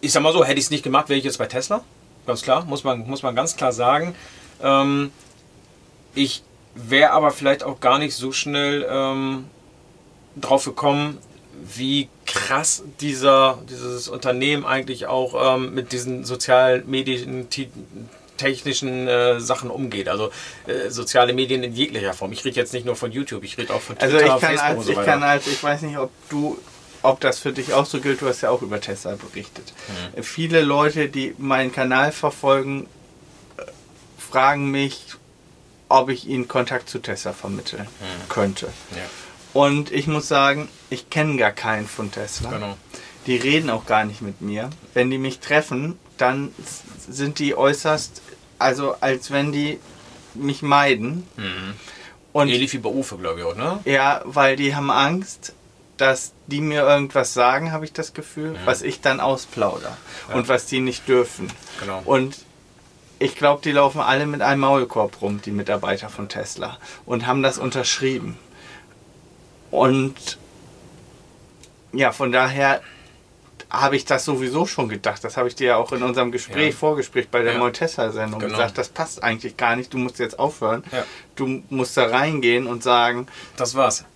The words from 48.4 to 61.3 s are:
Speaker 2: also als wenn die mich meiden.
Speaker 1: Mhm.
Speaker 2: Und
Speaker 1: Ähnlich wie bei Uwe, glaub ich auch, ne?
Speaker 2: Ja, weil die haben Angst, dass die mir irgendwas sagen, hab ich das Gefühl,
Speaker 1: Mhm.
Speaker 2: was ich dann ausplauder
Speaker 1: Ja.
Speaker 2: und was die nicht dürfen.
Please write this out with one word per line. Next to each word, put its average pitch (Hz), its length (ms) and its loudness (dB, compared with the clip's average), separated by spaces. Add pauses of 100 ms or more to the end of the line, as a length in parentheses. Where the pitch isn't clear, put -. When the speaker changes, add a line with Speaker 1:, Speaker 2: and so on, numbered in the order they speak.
Speaker 2:
also 135 400 2
als 135 320 -2
wenn 143 180 0
die 147 300 -2 (540)
mich 139 280 -4
meiden. 143 640 2 (100)
Speaker 1:
Mhm. 95 380 -8 (580)
Speaker 2:
Und 143 180 4
Speaker 1:
Ähnlich 127 240 0
wie 131 40 -6
bei 110 120 -4
Uwe, 131 280 -6
glaub 85 200 -4
ich 87 40 -8
auch, 85 140 -4
ne? 170 300 -4
Speaker 2:
Ja, 139 380 4
weil 135 300 4
die 139 220 0
haben 139 160 -2
Angst, 165 600 0 (440)
dass 135 360 2 (140)
die 143 140 -4
mir 151 220 0
irgendwas 139 520 4
sagen, 135 380 4
hab 156 100 -6
ich 156 100 -12
das - 220 -8
Gefühl, 156 380 -8
Speaker 1:
Mhm. - 140 -10
Speaker 2:
was 127 160 2
ich - 180 -6
dann 135 180 2
ausplauder 120 800 -2 (320)
Speaker 1:
Ja. 104 80 -8
Speaker 2:
und 120 100 0
was 127 200 2
die 131 120 -2
nicht 131 300 -4
dürfen. 123 420 2 (300)